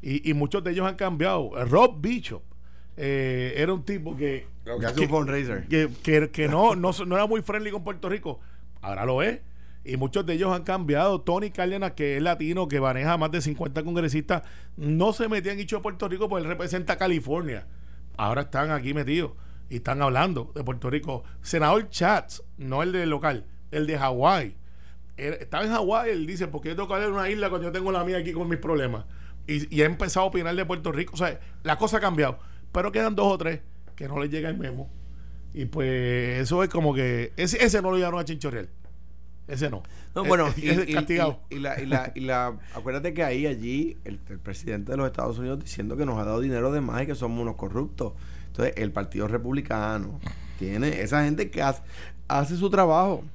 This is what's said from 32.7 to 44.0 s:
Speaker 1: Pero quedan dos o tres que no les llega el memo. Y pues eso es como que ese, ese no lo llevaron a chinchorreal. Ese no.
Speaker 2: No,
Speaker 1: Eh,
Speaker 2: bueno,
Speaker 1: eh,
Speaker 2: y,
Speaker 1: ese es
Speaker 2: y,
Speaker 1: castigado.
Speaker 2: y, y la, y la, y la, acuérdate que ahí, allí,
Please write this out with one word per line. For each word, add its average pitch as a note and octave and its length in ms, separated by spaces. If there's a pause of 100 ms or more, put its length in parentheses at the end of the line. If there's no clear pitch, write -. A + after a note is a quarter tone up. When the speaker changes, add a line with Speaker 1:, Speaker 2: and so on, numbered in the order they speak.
Speaker 1:
Pero F3+ 180
quedan A3 240
dos G3+ 180
o F#3 60
tres E3 220 (340)
que C#3 140
no B2 100
les C#3+ 120
llega D#3 180
el D#3+ 100
memo. C3 320 (640)
Y C3+ 120
pues B2 760
eso D#3+ 240
es F#3 40
como D#3+ 240
que B2 440
ese, F3+ 280
ese G#3+ 160
no F#3 120
lo F#3 40
llevaron F3 220
a E3+ 60
chinchorreal. C3+ 440 (800)
Ese C#3+ 220
no. - 140 (300)
Speaker 2:
No, F#3+ 100
Speaker 1:
Eh, - 40
Speaker 2:
bueno, E3+ 200
Speaker 1:
eh, C#3+ 80
Speaker 2:
y, D3+ 140
Speaker 1:
ese F3 120
es E3 60
Speaker 2:
y, D#3 60
Speaker 1:
castigado. E3 540
Speaker 2:
y, - 60
y C#3 60
la, C3+ 200
y C3+ 60
la, C3 300
y C3 40
la, B2 380 (160)
acuérdate C#3 400
que E3 80
ahí, C#3 240
allí, C3 580